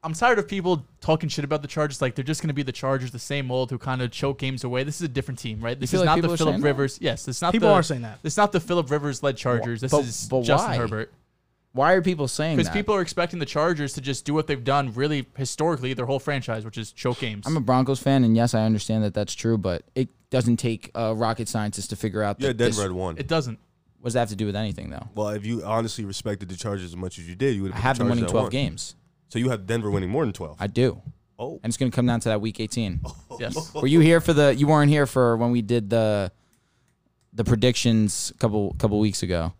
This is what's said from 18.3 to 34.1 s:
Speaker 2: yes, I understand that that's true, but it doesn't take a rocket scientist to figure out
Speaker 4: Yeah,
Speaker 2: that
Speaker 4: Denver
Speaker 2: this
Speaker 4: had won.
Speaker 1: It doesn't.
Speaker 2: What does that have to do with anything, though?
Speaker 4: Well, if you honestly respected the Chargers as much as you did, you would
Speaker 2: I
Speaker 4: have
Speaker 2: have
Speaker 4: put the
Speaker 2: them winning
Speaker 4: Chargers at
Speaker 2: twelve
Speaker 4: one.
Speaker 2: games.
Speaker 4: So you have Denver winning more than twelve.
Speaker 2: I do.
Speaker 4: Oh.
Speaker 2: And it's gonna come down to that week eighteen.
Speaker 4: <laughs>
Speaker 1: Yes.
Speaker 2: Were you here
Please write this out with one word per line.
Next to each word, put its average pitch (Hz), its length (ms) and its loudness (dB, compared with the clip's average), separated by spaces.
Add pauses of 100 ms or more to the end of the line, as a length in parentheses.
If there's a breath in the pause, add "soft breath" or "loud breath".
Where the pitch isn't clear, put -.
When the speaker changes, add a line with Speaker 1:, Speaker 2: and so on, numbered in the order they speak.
Speaker 2:
yes, 117 180 4
I 110 120 2
understand 110 380 0
that 101 100 -2
that's 104 200 -2
true, 113 220 2
but 92 260 -2 (120)
it 131 160 0 (180)
doesn't 120 300 2
take 113 360 -4
a 113 200 0
rocket 113 340 -2
scientist 104 420 -4
to 104 60 -8
figure 107 260 -2
out 101 180 -2
Speaker 4:
Yeah, 139 80 0
Speaker 2:
that 117 100 -2
Speaker 4:
Denver - 180 4
Speaker 2:
this 104 60 0
Speaker 4:
had 95 100 -2
won. 90 260 -4
Speaker 1:
It 135 80 -6
doesn't. 131 320 -2 (420)
Speaker 2:
What - 80 -8
does 113 60 -6
that 123 60 2
have 117 100 0
to 107 60 -8
do 107 100 -2
with 101 100 -2
anything, 107 340 -6
though? 71 240 -12
Speaker 4:
Well, 107 140 -4
if 104 180 -6
you 113 180 -4
honestly 113 400 -2
respected 98 460 -8
the 92 60 -12
Chargers 98 300 -6
as 85 100 -14
much 92 240 -10
as 85 80 -14
you 90 80 -12
did, 127 180 0
you 98 80 -4
would 95 100 -4
Speaker 2:
I 90 40 -8
Speaker 4:
have 98 60 -4
Speaker 2:
have 127 140 2
Speaker 4:
put - 20 -8
the 120 60 0
Speaker 2:
them 120 60 2
winning 117 140 2
Speaker 4:
Chargers 110 40 -2
at - 40 -2
Speaker 2:
twelve 110 140 2
Speaker 4:
one. - 40 -4
Speaker 2:
games. 120 440 -4 (360)
Speaker 4:
So - 80 -4
you 123 100 2
have 107 180 -2
Denver 110 240 -2
winning 95 200 -2
more 147 160 0
than 104 80 -2
twelve. 78 260 -12
Speaker 2:
I 104 60 -2
do. 120 340 0 (380)
Speaker 4:
Oh. 131 140 -8 (100)
Speaker 2:
And 113 80 -4
it's - 80 -4
gonna 127 140 0
come 123 140 0
down 117 140 2
to - 80 -2
that 107 140 0
week 110 180 -6
eighteen. 107 440 -4
Speaker 4:
<laughs> - 360 -14
Speaker 1:
Yes. - 320 -6
Speaker 2:
Were - 140 -2
you 156 140 8
here 160 200 8